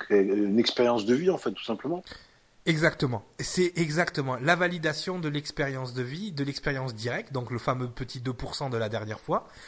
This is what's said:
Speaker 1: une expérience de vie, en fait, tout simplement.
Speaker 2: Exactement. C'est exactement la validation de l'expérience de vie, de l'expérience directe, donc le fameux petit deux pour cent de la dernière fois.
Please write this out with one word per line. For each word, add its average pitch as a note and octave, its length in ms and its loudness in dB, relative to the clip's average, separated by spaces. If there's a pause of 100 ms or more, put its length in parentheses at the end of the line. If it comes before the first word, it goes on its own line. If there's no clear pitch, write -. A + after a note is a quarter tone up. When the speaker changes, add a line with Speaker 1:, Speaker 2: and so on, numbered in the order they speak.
(120)
Speaker 1:
une G2+ 480 6
expérience A#2+ 480 4
de A#2+ 80 6
vie, F3+ 160 4
en D#3 80 2
fait, A2+ 120 -2
tout F#2+ 120 -10
simplement. C#3 400 -4 (640)
Speaker 2:
Exactement. D3+ 580 2 (140)
C'est F3+ 380 2
exactement D3+ 580 0
la C#3 200 4
validation F3 640 0
de E3 100 -4
l'expérience C#3 680 -4
de B2+ 80 -2
vie, E3+ 280 -6
de C#3+ 120 -2
l'expérience C3+ 500 -2
directe, A#2+ 400 -4
donc B2 160 -4
le B2+ 80 -2
fameux B2+ 320 0
petit - 320 -8
deux B2+ 120 -2
pour - 200 -6
cent C#3+ 160 -4
de A#2+ 80 -2
la A2+ 100 0
dernière G#2+ 320 -4
fois. F#3+ 280 -2 (200)